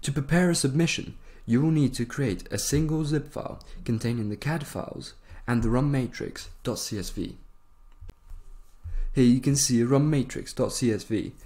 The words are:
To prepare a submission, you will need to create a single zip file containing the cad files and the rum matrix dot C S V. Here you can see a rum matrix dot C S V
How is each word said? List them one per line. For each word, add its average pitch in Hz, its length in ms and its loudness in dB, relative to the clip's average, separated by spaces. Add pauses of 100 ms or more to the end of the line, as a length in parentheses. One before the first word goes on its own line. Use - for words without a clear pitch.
To 143 100 -2
prepare 165 360 4
a 170 60 4
submission, 147 640 0 (260)
you 117 160 4
will 160 100 4
need 147 220 4
to 120 140 -2
create 120 440 -2
a - 60 -4
single 156 480 0
zip 147 260 -2
file - 320 -8 (220)
containing 113 460 -2
the 104 60 -4
cad 147 300 -4
files - 460 -10 (340)
and 120 160 2
the 117 60 2
rum 131 240 4
matrix - 560 -4 (140)
dot 117 160 -4
C - 200 -6
S 90 120 -6
V. 92 260 -6 (1800)
Here 131 120 4
you 123 160 6
can 139 160 2
see 131 260 2
a 120 40 2
rum 139 220 4
matrix - 460 -2
dot 117 180 0
C 120 180 0
S 104 140 -2
V - 300 -4 (120)